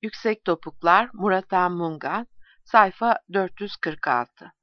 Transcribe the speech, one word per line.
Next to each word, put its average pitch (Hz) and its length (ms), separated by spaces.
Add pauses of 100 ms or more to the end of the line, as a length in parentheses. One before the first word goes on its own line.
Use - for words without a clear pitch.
Yüksek 214 440
Topuklar, 175 680
Murat 190 400
Anmungan, 175 720 (360)
sayfa 220 560 (140)
dört 190 280
yüz 202 140
kırk - 320
altı. 123 440 (120)